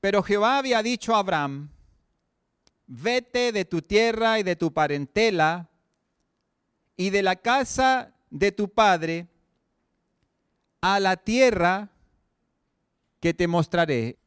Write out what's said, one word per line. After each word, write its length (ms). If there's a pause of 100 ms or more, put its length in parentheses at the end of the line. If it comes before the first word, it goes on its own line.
"Pero 200
Jehová 360
había 240
dicho 340
a 40
Abraham, 500 (1160)
'Vete 640
de 120
tu 160
tierra 580
y 40
de 140
tu 180
parentela 960 (1200)
y 140
de 140
la 140
casa 760 (160)
de 240
tu 160
padre 600 (1500)
a 180
la 160
tierra 720 (1300)
que 140
te 160
mostraré'". 800